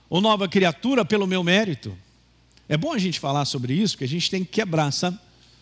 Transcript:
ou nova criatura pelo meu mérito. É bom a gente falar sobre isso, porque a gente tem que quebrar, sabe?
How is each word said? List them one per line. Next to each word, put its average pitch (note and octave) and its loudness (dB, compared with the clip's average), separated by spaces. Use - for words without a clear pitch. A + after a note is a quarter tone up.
ou E3+ 2
nova G#3 2
criatura G3 2
pelo G3+ 2
meu F#3 0
mérito. F3 0
É D3+ 2
bom D4 -2
a C4 -2
gente F3+ -2
falar C#3+ -2
sobre B2 -4
isso, F#3+ 0
porque C3+ -8
a B2 -4
gente D#3+ -4
tem F#3+ -4
que - -14
quebrar, D#3+ 0
sabe? F3+ -4